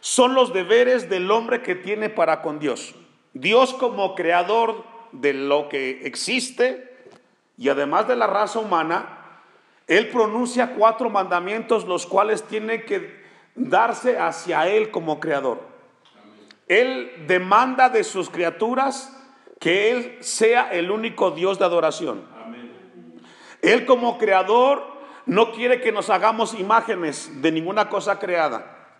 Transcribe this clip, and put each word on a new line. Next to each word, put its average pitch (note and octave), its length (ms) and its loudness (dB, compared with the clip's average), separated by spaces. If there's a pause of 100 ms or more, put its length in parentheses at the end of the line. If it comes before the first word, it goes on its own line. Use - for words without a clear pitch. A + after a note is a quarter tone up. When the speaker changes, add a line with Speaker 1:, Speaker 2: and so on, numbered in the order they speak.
Speaker 1:
son B3 340 2
los B3+ 180 4
deberes A3 560 2
del F#3 220 -2
hombre A3+ 320 0
que F3+ 120 -4
tiene G#3 360 -6
para D#3+ 320 2
con D3+ 160 -6
Dios. D3 360 -6 (380)
Dios, A3+ 420 2
como G3+ 400 -2
creador G3 720 0 (280)
de C3+ 200 0
lo C#3+ 360 0
que C3+ 380 -6
existe B3 880 -4 (640)
y A#2+ 120 -2
además C#3+ 380 0
de B3 100 0
la A3+ 100 0
raza G#3 320 -2
humana, F3 840 -4 (460)
Él G#3 240 2
pronuncia A#3+ 640 0
cuatro A3+ 360 2
mandamientos, G3 760 -2
los F3+ 200 -4
cuales G#3 380 0
tienen A3 400 -6
que - 400 -8 (300)
darse A3+ 640 0
hacia E3 500 0
Él G#3+ 220 2
como D#3 300 -4
creador. C#3 400 -2 (1080)
Él A3+ 580 0
demanda A3 640 4
de A3+ 160 2
sus F#3 260 -6
criaturas A3 800 -2 (500)
que G3 300 2
Él A#3+ 300 -4
sea A#3 520 2
el F3+ 180 -2
único G#3+ 400 0
Dios F3+ 280 -2
de G3 60 2
adoración. D#3 600 -2 (180)
Speaker 2:
Amén. - 800 -20 (420)
Speaker 1:
Él, A#3+ 240 4
como A#3+ 320 2
creador, A3 640 4 (440)
no A3+ 260 2
quiere B3 280 0
que A3+ 120 0
nos G#3+ 180 -4
hagamos A3 480 0
imágenes F#3 840 -2
de D#3+ 100 4
ninguna F#3+ 360 -2
cosa G3 300 -2
creada. E3 680 -4 (120)